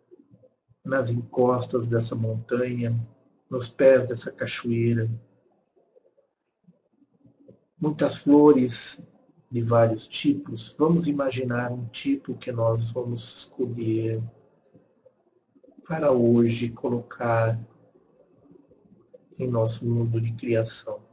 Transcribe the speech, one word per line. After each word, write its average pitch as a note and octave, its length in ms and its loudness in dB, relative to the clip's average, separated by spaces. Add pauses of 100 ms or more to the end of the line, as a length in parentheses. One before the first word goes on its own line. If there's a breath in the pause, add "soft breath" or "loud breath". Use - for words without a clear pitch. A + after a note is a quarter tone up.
(840)
nas C3 260 -2
encostas A#2+ 800 0
dessa A#2 280 -2
montanha, A#2 840 -4 (500)
nos B2 200 -6
pés C3+ 360 6
dessa A#2+ 260 -8
cachoeira. A#2 800 -2 (2750)
Muitas D3+ 360 0
flores C#3+ 920 4 (420)
de A#2 120 -4
vários A2+ 460 2
tipos. - 720 -4
Vamos D#3+ 300 2
imaginar B2+ 640 -2
um B2 140 -8
tipo C3+ 500 -6
que B2 160 -10
nós A2+ 400 0
vamos A#2+ 460 -8
escolher A2+ 840 -4 (1700)
para D#3 240 2
hoje A#2 580 4
colocar A#2 880 -2 (1800)
em B2+ 80 -4
nosso A#2 420 0
mundo A#2 300 0
de A2+ 140 -2
criação. A2+ 680 -4 (120)